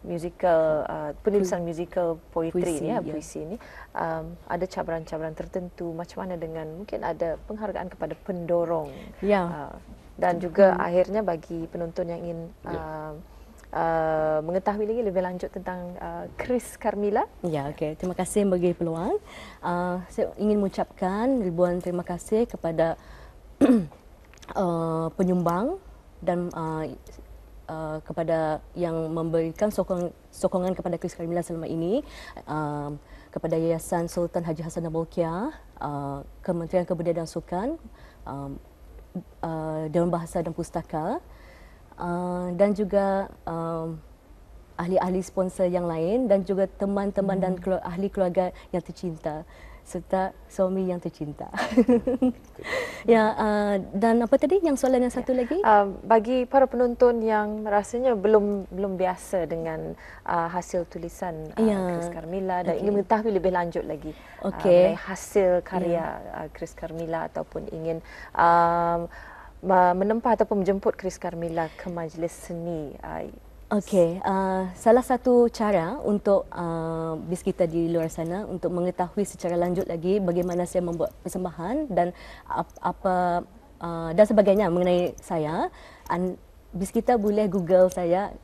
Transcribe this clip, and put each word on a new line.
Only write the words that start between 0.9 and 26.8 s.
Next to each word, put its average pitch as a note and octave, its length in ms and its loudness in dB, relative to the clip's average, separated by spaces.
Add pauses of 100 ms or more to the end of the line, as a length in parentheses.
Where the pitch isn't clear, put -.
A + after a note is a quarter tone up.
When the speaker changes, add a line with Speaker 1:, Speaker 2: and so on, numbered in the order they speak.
Speaker 1:
penulisan G3 400 2
Speaker 2:
Pu-, E3+ 80 -4
Speaker 1:
musical E3+ 480 -2 (160)
poetry E3+ 320 0
Speaker 2:
puisi, D#3+ 240 -2
Speaker 1:
ni, - 0 -
ya, D#3+ 160 -2
Speaker 2:
ya. D#3 80 -8
Speaker 1:
puisi D#3 320 -10
ni, E3+ 120 -10 (360)
um, E3 400 -4 (160)
ada F3 160 -2
cabaran-cabaran E3 720 -6
tertentu, F3 560 -8
macam F3 320 -10
mana F3+ 160 -8
dengan D#3+ 320 -8
mungkin F#3 320 -10
ada E3 400 -2
penghargaan G#3 480 -8
kepada D#3+ 320 -8
pendorong, E3+ 640 0 (320)
Speaker 2:
Ya. G3 240 4
Speaker 1:
uh, D3+ 320 -8 (400)
dan F3 240 2
juga F#3 320 6
Speaker 2:
Hmm. - 160 0
Speaker 1:
akhirnya F#3 320 2
bagi E3+ 480 -4
penonton E3+ 400 -6
yang E3+ 160 -6
ingin, E3 160 -6 (240)
Speaker 3:
Ya. D#3+ 160 -6
Speaker 1:
um, D#3 340 -10 (640)
uh, D#3+ 640 2
mengetahui F#3+ 480 -2
lagi A#3 160 -2
lebih F#3+ 160 0
lanjut F3+ 320 -4
tentang, F3+ 480 -8
uh, E3+ 240 -10 (160)
Chris - 400 -4
Carmilla. G#3 480 0 (160)
Speaker 2:
Ya, D3 240 -2
okey. D#3 320 -6
Terima F3+ 160 -4
kasih G3+ 320 2
bagi F3+ 240 2
peluang. E3+ 480 -2 (400)
Uh, F3 480 -2
saya - 320 -2
ingin G#3 240 4
mengucapkan G3+ 800 0
ribuan F3 320 2
terima F3+ 320 -4
kasih G#3+ 400 0
kepada, E3 480 0 (640)
<clears throat> C4+ 80 8 (880)
uh, E3 560 0
penyumbang F3+ 640 2 (480)
dan, F3 320 0
uh, D#3+ 320 -4 (840)